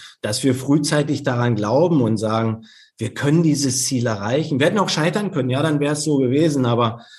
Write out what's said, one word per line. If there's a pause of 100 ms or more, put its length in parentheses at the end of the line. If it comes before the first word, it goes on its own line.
(220)
dass
wir
frühzeitig
daran
glauben
und
sagen, (360)
„Wir
können
dieses
Ziel
erreichen.“
Wir
hätten
auch
scheitern
können,
ja,
dann
wär's
so
gewesen.
Aber, (140)